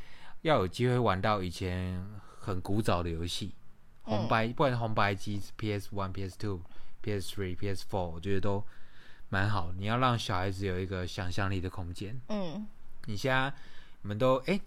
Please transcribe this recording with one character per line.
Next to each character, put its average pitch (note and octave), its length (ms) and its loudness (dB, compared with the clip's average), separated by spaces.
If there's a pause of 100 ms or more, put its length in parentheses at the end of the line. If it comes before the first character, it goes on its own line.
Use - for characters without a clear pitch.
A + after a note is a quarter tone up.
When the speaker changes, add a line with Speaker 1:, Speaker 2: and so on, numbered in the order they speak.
(420)
Speaker 1:
要 D3+ 160 4
有 F#2 100 2
机 A#2+ 200 0
会 B2 100 4
玩 G2+ 220 4
到 G#2+ 220 2
以 F2+ 80 -2
前 F#2 520 -2 (380)
很 F#2 220 -2
古 G#2 200 2
早 F2 200 4
的 F2 80 -2
游 E2 160 -2
戏， F2+ 300 -4 (500)
Speaker 2:
嗯。 G#3+ 120 2
Speaker 1:
红 F3+ 100 0
白， A2+ 200 4
不 A#2+ 80 -2
管 C#3+ 160 4
是 A#2+ 60 0
红 A2+ 160 0
白 G2+ 200 4
机 G2+ 280 0 (160)
，P G#2+ 160 -2
S G2+ 200 -4
one、 F#2+ 180 -2
P F#2+ 180 -4
S - 80 -12
two、 G2 240 -2 (400)
P G#2 180 0
S - 160 -2
three、 F2+ 220 -2
P G2+ 120 2
S F#2+ 200 0
four， F#2 160 0
我 E2+ 140 -6
觉 G2 160 2
得 G2 40 6
都 G2 240 4 (640)
蛮 G2 200 4
好。 F#2 280 2
你 G2 80 -4
要 A2+ 120 2
让 B2 200 4
小 G#2+ 200 0
孩 G2 140 2
子 F#2+ 140 -2
有 F#2 140 0
一 F#2+ 60 -2
个 F#2 220 -2
想 F2+ 240 -2
象 G2 180 2
力 G2 100 0
的 F#2 100 -2
空 F2+ 240 -6
间。 G#2+ 240 -6 (120)
Speaker 2:
嗯。 G3+ 380 -2 (380)
Speaker 1:
你 G#2 120 -2
现 C3 160 2
在， C3+ 180 2 (520)
我 G2+ 40 -6
们 G#2 100 -2
都， C3 180 6 (100)
诶， F#3+ 220 2